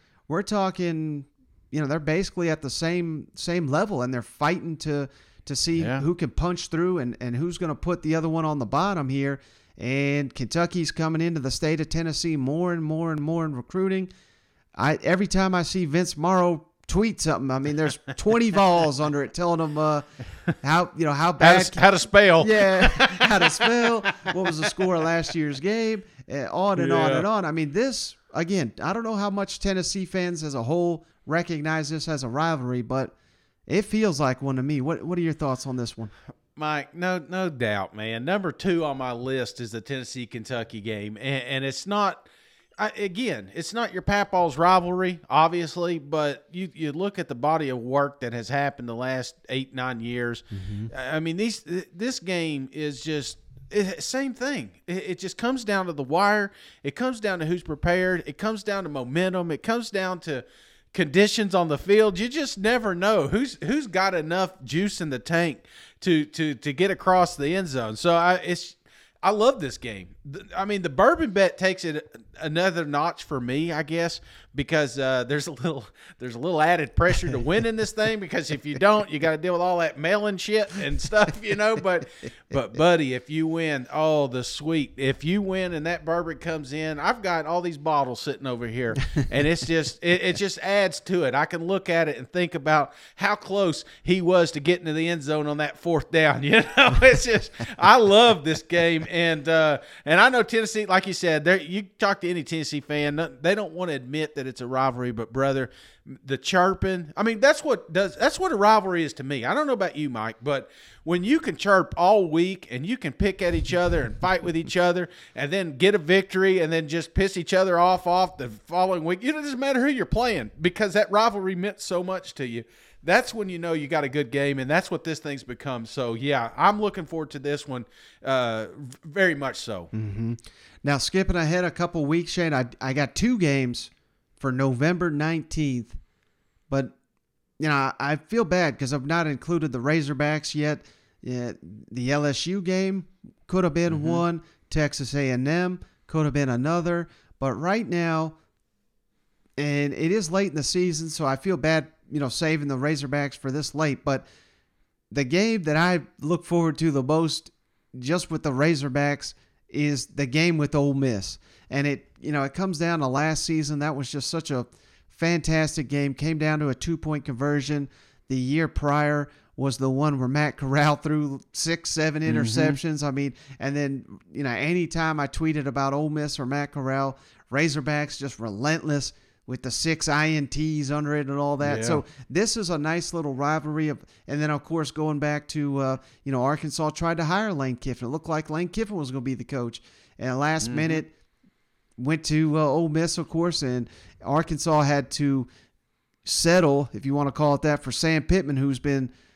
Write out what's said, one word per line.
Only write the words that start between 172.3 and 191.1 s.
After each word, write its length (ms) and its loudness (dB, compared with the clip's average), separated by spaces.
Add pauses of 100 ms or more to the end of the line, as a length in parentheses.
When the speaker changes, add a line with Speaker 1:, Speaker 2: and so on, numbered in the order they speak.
Speaker 1:
interceptions. 680 0
I 80 -2
mean, 220 -4 (260)
and 160 -4
then, 300 -4 (260)
you 120 -8
know, 60 -4
anytime 720 -2
I 80 -2
tweeted 400 -2
about 260 -2
Ole 160 0
Miss 300 -4
or 60 -4
Matt 260 -4
Corral, 460 -4 (340)
Razorbacks 640 0
just 220 -10
relentless 760 -2 (320)
with 160 -10
the 100 -8
six 360 -2
I 220 2
N 180 0
Ts 420 -2
under 280 -2
it 100 -4
and 100 -4
all 200 -2
that. 220 -2
Speaker 2:
Yeah. 40 -4
Speaker 1:
So 220 0 (240)
this 260 0
is 140 -6
a 80 -2
nice 360 -4
little 220 -4
rivalry 540 -2
of, 100 -6 (280)
and 140 -4
then 80 0
of 140 -2
course 260 -4
going 300 -2
back 300 -4
to, 300 -4
uh, 180 -2 (260)
you 80 -6
know, 120 0
Arkansas 480 -2
tried 260 -2
to 80 -2
hire 260 0
Lane 240 -2
Kiffin. 320 -8
It 40 -6
looked 180 -8
like 200 -4
Lane 200 -4
Kiffin 260 -6
was 160 -6
gonna 100 -6
be 140 -4
the 80 -10
coach, 380 -8 (360)
and 220 -4
last 280 0
Speaker 2:
Mm-hmm. 100 -6
Speaker 1:
minute 340 -2 (880)